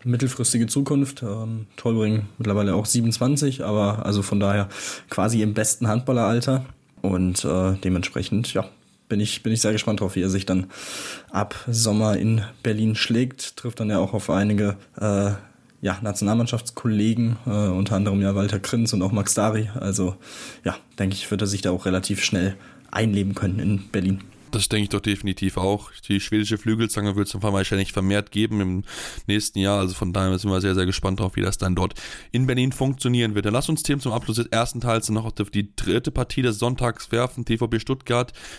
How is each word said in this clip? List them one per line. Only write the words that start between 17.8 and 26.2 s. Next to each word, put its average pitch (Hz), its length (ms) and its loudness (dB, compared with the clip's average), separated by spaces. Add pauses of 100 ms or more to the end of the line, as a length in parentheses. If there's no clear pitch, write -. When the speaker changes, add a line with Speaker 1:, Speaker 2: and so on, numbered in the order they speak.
Speaker 1:
anderem 101 260 2
ja 98 120 2
Walter 101 240 0
Krinz 117 360 0
und 92 80 2
auch 95 100 0
Max 104 220 0
Dari. 107 340 2 (100)
Also, 95 380 -2 (480)
ja, - 100 -2 (240)
denke 95 160 0
ich, - 160 -8
wird 104 120 -2
er 104 40 0
sich 98 140 -2
da 92 100 0
auch 90 140 -2
relativ 95 400 -2
schnell 98 320 0 (340)
einleben 101 440 0
können 98 260 -2
in 98 220 0 (100)
Berlin. 95 300 0 (340)
Speaker 2:
Das 98 140 -2
denke 107 140 2
ich 101 40 -2
doch 101 120 -2
definitiv 98 580 -2
auch. 98 320 0 (180)
Die 98 100 4
schwedische 107 380 0